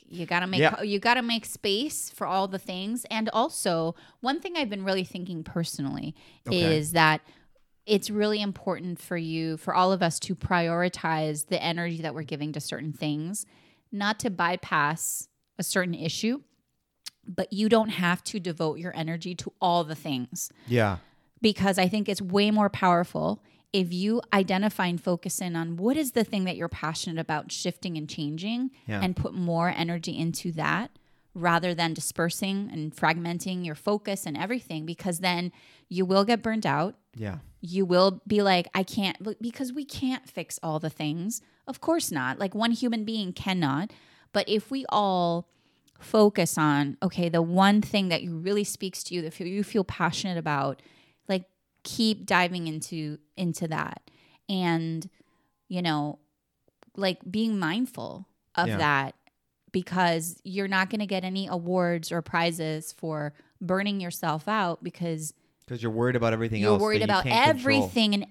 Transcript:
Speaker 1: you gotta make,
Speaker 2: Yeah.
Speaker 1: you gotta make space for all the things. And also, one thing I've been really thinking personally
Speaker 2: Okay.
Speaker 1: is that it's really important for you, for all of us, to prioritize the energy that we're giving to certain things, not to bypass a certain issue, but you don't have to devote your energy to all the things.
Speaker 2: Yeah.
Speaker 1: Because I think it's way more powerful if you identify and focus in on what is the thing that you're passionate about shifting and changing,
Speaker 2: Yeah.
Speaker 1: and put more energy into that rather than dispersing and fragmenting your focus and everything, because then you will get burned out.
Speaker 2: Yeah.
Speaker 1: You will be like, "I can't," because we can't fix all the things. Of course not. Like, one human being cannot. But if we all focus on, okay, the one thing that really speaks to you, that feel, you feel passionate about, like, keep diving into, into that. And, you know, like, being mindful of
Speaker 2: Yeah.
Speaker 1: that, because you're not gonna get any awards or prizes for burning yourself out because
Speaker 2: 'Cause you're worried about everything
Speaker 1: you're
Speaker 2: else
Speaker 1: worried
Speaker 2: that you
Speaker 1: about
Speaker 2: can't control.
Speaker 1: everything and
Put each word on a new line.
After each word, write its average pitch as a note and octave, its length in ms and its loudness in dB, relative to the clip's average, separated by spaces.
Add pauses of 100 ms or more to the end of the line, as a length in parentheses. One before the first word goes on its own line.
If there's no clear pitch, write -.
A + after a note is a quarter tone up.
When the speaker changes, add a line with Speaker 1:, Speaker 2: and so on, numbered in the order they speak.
Speaker 1:
you F3 160 -8
gotta F3 220 -2
make, F#3 140 0
Speaker 2:
Yeah. D#3 220 4
Speaker 1:
you G3+ 180 0
gotta A#3+ 220 4
make A#3 220 -2
space A3 640 -4
for - 180 -8
all F#3+ 180 2
the F#3+ 140 -6
things. G3 500 -6
And A3 200 -2
also, F3 680 0 (240)
one C4+ 200 -2
thing F4 160 -6
I've C#4 140 -2
been G3+ 140 -6
really F#3+ 200 0
thinking E3+ 380 -8
personally D#3 720 -4 (320)
Speaker 2:
Okay. E3 320 4
Speaker 1:
is D#3 140 -2
that D#3 300 6 (640)
it's G3+ 220 2
really G#3 320 0
important F3+ 600 -4
for - 160 -6
you, D#3+ 400 -4
for - 180 -4
all F#3 180 6
of F#3 80 0
us, E3+ 200 0
to - 160 -4
prioritize E3 1120 0
the F3 140 0
energy E3+ 400 -2
that D3+ 120 -6
we're D#3 80 -6
giving D3+ 300 -6
to D3+ 80 -6
certain D#3 320 -8
things, D#3 540 -4 (440)
not G#3 300 -2
to B3 100 -2
bypass E3+ 960 0 (300)
a - 60 -2
certain F3+ 300 0
issue, A3 460 -2 (840)
but F#3 260 -4
you G#3+ 160 2
don't A3 220 6
have F3+ 340 0
to - 140 -6
devote E3 400 -2
your F3 180 -8
energy E3 380 -4
to - 260 -10
all F3 220 4
the D#3 140 -4
things. C#3 540 -6 (180)
Speaker 2:
Yeah. G#2+ 300 4 (440)
Speaker 1:
Because G3 360 4
I F#3 100 4
think G#3 200 0
it's G3+ 140 -2
way G3+ 300 4
more G#3 180 4
powerful F3 720 2 (300)
if F#3 200 2
you G3+ 300 0 (100)
identify G3 540 2
and F3 160 -2
focus F3 380 -2
in F3 160 -4
on E3 200 -4
what A3 200 0
is D4+ 160 -2
the A#3 100 2
thing G3+ 220 0
that F3+ 120 -2
you're E3+ 120 -4
passionate D#3+ 520 -4
about D#3 300 -4
shifting F3+ 480 -6
and D3+ 100 -6
changing, G3 640 -4 (160)
Speaker 2:
Yeah. A2 160 -2
Speaker 1:
and F#3 140 0
put - 180 -4
more E3+ 340 0
energy E3 480 -4
into E3+ 360 -2
that D#3+ 400 -2 (420)
rather E3+ 400 2
than E3 180 0
dispersing F#3+ 800 -2
and D#3 220 -6
fragmenting E3+ 720 0
your D#3 80 -6
focus G#3 520 -2
and - 100 -4
everything, F3 500 -4
because E3+ 320 -4
then F3+ 320 0 (380)
you F#3 180 0
will G3 180 6
get A#3 160 2
burned A3 240 -2
out. D#3 300 2 (220)
Speaker 2:
Yeah. G#2+ 220 -6 (220)
Speaker 1:
You F#3 240 0
will F#3 440 6
be G#3 140 4
like, F#3 320 4
"I F#3+ 100 2
can't," F#3+ 320 -2 (260)
because B3 300 -8
we C#4+ 120 -8
can't C4 440 -4
fix - 340 -10
all D#3 160 -2
the D#3+ 120 -4
things. E3+ 520 -4 (240)
Of - 140 -10
course - 320 0
not. C3 260 -2
Like, F#3+ 160 -2
one A3+ 160 2
human A#3 340 0
being G#3 280 -4
cannot. F3 600 0 (400)
But G3+ 160 0
if G#3 220 0
we C4+ 200 -4
all F3 580 2 (500)
focus G#3 600 4
on, D3 440 4
okay, F3 260 0
the E3+ 140 4
one F#3+ 400 6
thing G3 280 0
that E3 140 0
really F3+ 400 -2
speaks - 400 -8
to - 120 -10
you, F3 60 -2
that D#3+ 100 -8
feel, F3 160 -8
you G3 160 -2
feel G3+ 200 0
passionate F3 540 -2
about, C#3+ 420 -2 (480)
like, F#3 180 0 (380)
keep A3 420 0
diving F3+ 400 2
into, D#3 520 -6 (180)
into E3+ 320 -2
that. D#3 420 -6 (380)
And, E3 600 0 (600)
you F3+ 140 -4
know, D3 360 -2 (800)
like, F#3+ 240 -2 (100)
being G#3+ 280 0
mindful F#3 720 -4 (260)
of F3 140 2
Speaker 2:
Yeah. - 100 0
Speaker 1:
that, C#3+ 360 2 (580)
because F3 720 0
you're G3 240 -4
not F#3+ 220 2
gonna G#3+ 160 -2
get F#3 180 -2
any F#3 220 -4
awards F3 640 0
or E3 100 0
prizes D#3+ 680 -2
for D3+ 400 -6 (280)
burning G3 400 0
yourself E3 480 -4
out G3+ 360 0
because E3 480 -4 (340)
Speaker 2:
'Cause A#2+ 160 -6
you're A2+ 100 0
worried A#2+ 220 4
about A#2 200 4
everything A2 260 0
Speaker 1:
you're G#3 140 6
Speaker 2:
else G3 80 4
Speaker 1:
worried G#3+ 180 2
Speaker 2:
that A3 80 2
you G#3 60 4
Speaker 1:
about - 100 4
Speaker 2:
can't C4+ 320 6
control. C4+ 280 4
Speaker 1:
everything A3 300 2
and G3+ 160 -2